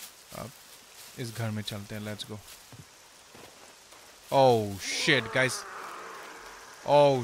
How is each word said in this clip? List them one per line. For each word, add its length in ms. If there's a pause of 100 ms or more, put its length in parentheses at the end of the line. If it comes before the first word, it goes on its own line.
(360)
अब 140 (680)
इस 180
घर 140
में 120
चलते 320
हैं, 80
let's 260
go। 80 (1900)
Oh 320 (220)
shit, 500
guys। 240 (1300)
Oh 340